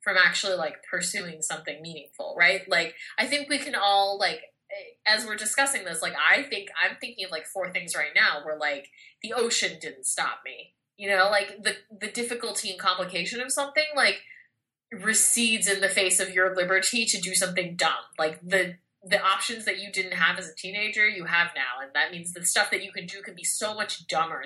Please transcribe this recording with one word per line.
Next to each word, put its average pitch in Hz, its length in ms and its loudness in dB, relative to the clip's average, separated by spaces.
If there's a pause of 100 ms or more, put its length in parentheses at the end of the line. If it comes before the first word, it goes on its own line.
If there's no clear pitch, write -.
from 190 160 0
actually, 180 380 4
like, 156 340 -4
pursuing 180 520 -4
something 156 400 -6
meaningful, - 560 -12
right? 185 320 4
Like, 170 260 2 (220)
I 220 100 2
think 285 200 0
we 285 120 0
can 277 160 -4
all, 196 420 4
like, 170 240 0 (640)
as 220 200 4
we're 214 100 -6
discussing 226 480 0
this, 170 180 -6
like, 175 140 -2
I 175 280 4
think, 202 260 -6 (120)
I'm 185 140 0
thinking 233 300 -10
of, 175 60 -12
like, 156 140 -8
four 180 280 -6
things 175 200 -6
right 151 220 -2
now 175 300 4
where, 156 120 -4
like, 147 300 -2 (340)
the 226 120 -6
ocean 226 480 0
didn't - 240 -10
stop 147 400 -2
me. - 280 -16 (220)
You 202 140 -4
know, 190 200 6
like, 202 320 0
the, 208 140 -2 (240)
the 214 80 -4
difficulty 233 640 -4
and 185 100 -8
complication 185 640 -2
of 262 100 -4
something, 285 320 0 (100)
like, 226 280 2 (720)
recedes 220 760 4
in 190 120 2
the 190 80 4
face 190 320 2
of 185 120 -4
your 185 220 2
liberty 185 500 2
to 214 140 0
do 180 160 -2
something 180 400 0
dumb. 165 160 2 (260)
Like, 160 240 -2
the, 180 360 0 (260)
the 190 160 2
options 208 460 0
that 190 140 -2
you 196 120 -12
didn't 190 220 -4
have 180 240 2
as 170 100 -8
a - 60 -14
teenager, 208 540 0
you 190 180 -4
have 170 300 4
now. 131 260 -4
And 139 140 -12
that 156 160 2
means 175 220 -10
the - 120 -6
stuff 208 240 4
that 190 140 -2
you 196 80 -10
can 180 160 -8
do 196 160 -12
can 190 100 -12
be 175 100 -12
so 214 300 -2
much 202 320 -6
dumber 160 400 0